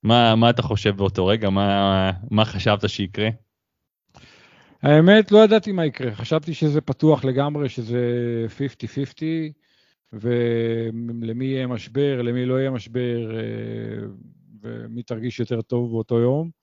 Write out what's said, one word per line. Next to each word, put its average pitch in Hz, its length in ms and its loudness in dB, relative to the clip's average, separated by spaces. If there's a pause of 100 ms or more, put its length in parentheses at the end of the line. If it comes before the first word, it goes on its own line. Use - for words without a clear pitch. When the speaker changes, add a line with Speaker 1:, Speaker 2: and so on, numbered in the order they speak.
Speaker 1:
מה, 113 320 6
מה 117 140 6
אתה 117 120 0
חושב 104 360 0
באותו 95 280 0
רגע? 104 240 0
מה, 98 600 2 (200)
מה 110 140 2
חשבת 104 440 0
שיקרה? 104 400 -4 (1500)
Speaker 2:
האמת, 175 500 6
לא 214 120 10
ידעתי 214 280 4
מה 175 140 0
יקרה. 123 300 -4
חשבתי 156 380 -4
שזה 147 280 0
פתוח 139 440 2
לגמרי, 139 440 -2
שזה 120 300 -6 (580)
פיפטי 135 300 -8
פיפטי, 156 640 -6 (600)
ולמי 117 1300 -4
יהיה 131 220 -4
משבר, 123 540 -2
למי 123 240 -2
לא 127 140 0
יהיה 135 120 -2
משבר, 120 680 -6
אה, 110 720 -8 (540)
ומי 113 420 -12
תרגיש 117 360 -8
יותר 113 220 -4
טוב 120 300 -4
באותו 113 280 -2
יום. 143 300 0 (140)